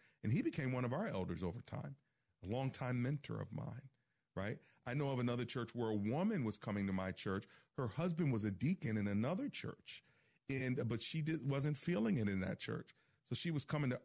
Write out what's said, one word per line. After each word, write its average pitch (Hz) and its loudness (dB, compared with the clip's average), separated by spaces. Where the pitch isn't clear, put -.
and 110 2
he 208 4
became 139 0
one 127 2
of 120 0
our 196 0
elders 87 -2
over 90 -2
time, - -8
a 87 -8
longtime 127 0
mentor 120 -2
of - -6
mine, - -8
right? 101 -4
I 123 -2
know 139 0
of 127 2
another 120 2
church 120 -4
where 113 0
a 110 2
woman 143 2
was 107 0
coming 101 0
to 95 2
my 95 0
church. 98 -2
Her 131 0
husband 160 2
was 104 2
a 104 2
deacon 117 0
in 101 2
another 139 2
church, - -8
and, 131 0
but 113 0
she 160 -2
did, 151 0
wasn't 143 2
feeling 196 2
it 107 4
in 98 2
that - -2
church. - -6
So 123 -2
she 170 -2
was 147 0
coming 135 2
to 123 -2